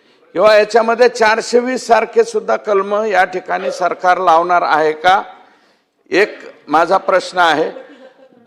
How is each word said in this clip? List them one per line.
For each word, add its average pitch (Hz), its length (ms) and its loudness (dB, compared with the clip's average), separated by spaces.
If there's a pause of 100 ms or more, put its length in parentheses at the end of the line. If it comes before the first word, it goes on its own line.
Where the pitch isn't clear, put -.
(340)
किंवा 208 220 4
याच्यामध्ये 226 520 2
चारशे 226 500 0
वीस 247 280 -4
सारखे 220 380 2
सुद्धा 220 340 -4
कलम 202 360 -2 (100)
या 190 200 2
ठिकाणी 185 480 -6
सरकार 175 460 0
लावणार 175 440 2
आहे 156 320 0
का, 185 260 2 (920)
एक 185 280 0 (300)
माझा 165 300 2
प्रश्न 185 400 -2
आहे. 160 320 2 (760)